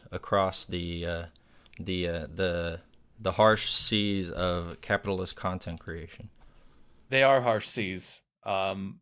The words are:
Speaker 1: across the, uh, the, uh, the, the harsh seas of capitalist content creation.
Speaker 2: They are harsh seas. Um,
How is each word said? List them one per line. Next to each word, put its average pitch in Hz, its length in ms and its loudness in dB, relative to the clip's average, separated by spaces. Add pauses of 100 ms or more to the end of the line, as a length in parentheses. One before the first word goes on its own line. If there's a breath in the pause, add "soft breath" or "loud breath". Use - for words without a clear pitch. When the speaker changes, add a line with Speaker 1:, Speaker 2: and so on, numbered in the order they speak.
(100)
Speaker 1:
across 92 560 0
the, 85 400 -4
uh, 85 180 -4 (540 soft breath)
the, 90 300 -2
uh, 82 260 -4
the, 85 460 -2 (400)
the 92 100 0
harsh 107 400 6
seas 101 580 0
of 87 520 -2
capitalist 98 560 -2
content 90 420 -6
creation. 82 520 -12 (800 soft breath)
Speaker 2:
They 135 120 6
are 135 200 8
harsh 113 260 2
seas. 95 540 -6 (220)
Um, 98 580 -2